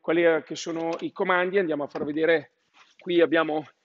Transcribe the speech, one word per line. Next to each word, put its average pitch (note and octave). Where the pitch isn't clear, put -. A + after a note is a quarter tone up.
quelli E3
che D#3+
sono E3
i E3
comandi, F#3
andiamo D3+
a C3+
far D#3
vedere, D#3
qui F3
abbiamo D#3